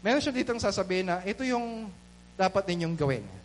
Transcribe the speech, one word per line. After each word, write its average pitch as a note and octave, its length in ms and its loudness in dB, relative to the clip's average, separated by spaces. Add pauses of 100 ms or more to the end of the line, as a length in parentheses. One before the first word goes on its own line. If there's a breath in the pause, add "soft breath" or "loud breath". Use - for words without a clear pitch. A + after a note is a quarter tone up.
meron B3+ 220 4
siya D4 100 0
ditong A#3+ 300 -2
sasabihin F#3 480 0
na F3+ 160 0
ito G3+ 160 -4
yung A#3 480 -2 (480)
dapat F#3+ 340 4
ninyong E3+ 240 0
gawin. C3+ 300 2 (180)